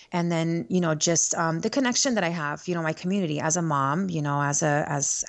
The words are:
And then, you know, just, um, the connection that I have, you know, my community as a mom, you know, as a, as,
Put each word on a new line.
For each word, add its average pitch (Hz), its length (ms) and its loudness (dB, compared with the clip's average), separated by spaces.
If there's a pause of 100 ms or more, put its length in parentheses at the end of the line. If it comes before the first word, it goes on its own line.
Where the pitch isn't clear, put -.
(120)
And 170 200 0
then, 165 380 0
you 185 100 2
know, 160 160 2
just, 160 400 0
um, 165 240 0
the 220 100 -2
connection 247 460 0
that 190 80 2
I 165 60 0
have, 156 380 -6
you 175 80 0
know, 165 60 -2
my 160 120 0
community 180 480 0
as 160 160 0
a 175 40 0
mom, 156 480 2
you 160 120 -2
know, 143 200 0
as 143 200 0
a, 151 260 2
as, - 420 -2